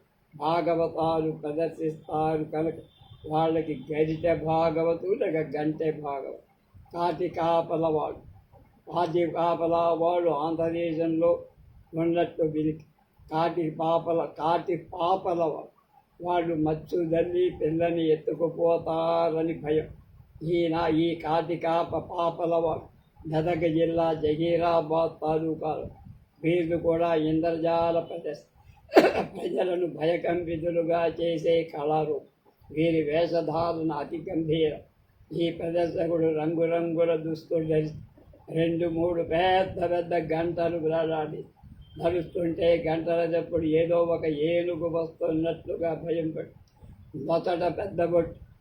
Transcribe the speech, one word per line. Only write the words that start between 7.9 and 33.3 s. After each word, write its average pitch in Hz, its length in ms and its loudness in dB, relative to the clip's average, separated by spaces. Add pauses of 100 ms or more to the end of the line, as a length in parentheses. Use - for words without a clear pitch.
కాటి 170 400 0
కాపలా 170 680 2
వాళ్ళు 175 300 2
ఆంధ్రదేశంలో 165 1120 0 (520)
ఉన్నట్టు 165 480 0
వీరికి 156 420 -2 (460)
కాటి 165 380 0
పాపల, 165 560 0
కాటి 165 520 -2
పాపల 180 640 0
వాళ్ళు, 151 380 -4 (440)
వాళ్ళు 170 340 0
మచ్చు 160 540 0
తల్లి 175 420 2 (100)
పిల్లని 165 460 0
ఎత్తుకుపోతారని 160 1500 0
భయం. 156 340 -2 (560)
ఈయన 170 520 0
ఈ 165 200 2
కాటి 160 420 -2
కాప 165 400 -2
పాపల 170 580 -2
వాళ్ళు 165 320 0 (420)
మెదక్ 160 440 2
జిల్లా 165 400 2
జహీరాబాద్ 165 1080 0
తాలూకాలో. 156 680 -2 (560)
వీళ్ళు 165 340 2
కూడా 165 380 2
ఇంద్రజాల 165 840 2
ప్రదర్శ-, - 1400 2
ప్రజలను - 520 -2
భయకంపితులుగా 165 1200 0
చేసే 165 560 2
కళారూపం. 151 600 -2 (460)
వీరి 160 300 2
వేషధారణ 160 880 0